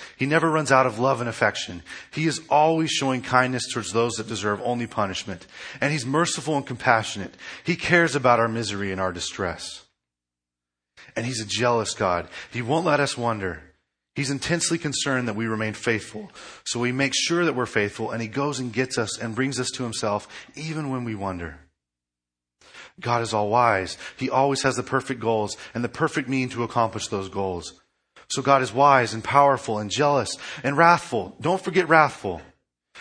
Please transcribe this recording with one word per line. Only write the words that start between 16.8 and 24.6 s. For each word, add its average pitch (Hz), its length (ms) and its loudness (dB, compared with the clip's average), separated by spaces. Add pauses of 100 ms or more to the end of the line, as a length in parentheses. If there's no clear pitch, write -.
he 123 80 0
makes 131 300 0
sure 170 240 0
that 151 100 2
we're 123 120 0
faithful, 107 440 -2
and 117 100 -4
he 113 60 -4
goes 139 320 -4
and 123 140 -6
gets 127 260 -2
us 110 180 -2
and 113 180 -8
brings 127 260 -2
us 123 120 -4
to 127 120 -6
himself, 107 420 -2 (300)
even 151 340 -6
when 127 140 -4
we 113 100 -6
wonder. 87 460 -8 (1400)
God 120 220 0
is 110 140 -2
all 104 160 0
wise. 107 480 4 (180)
He 131 140 -6
always 135 320 2